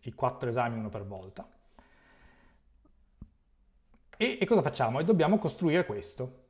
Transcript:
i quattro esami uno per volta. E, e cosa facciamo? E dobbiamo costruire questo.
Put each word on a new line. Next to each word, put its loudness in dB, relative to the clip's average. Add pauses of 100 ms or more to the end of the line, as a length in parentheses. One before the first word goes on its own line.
i -12
quattro -4
esami -2
uno -6
per -10
volta. -14 (2750)
E, 0
e 2
cosa 4
facciamo? 0
E 0
dobbiamo 4
costruire 2
questo. -10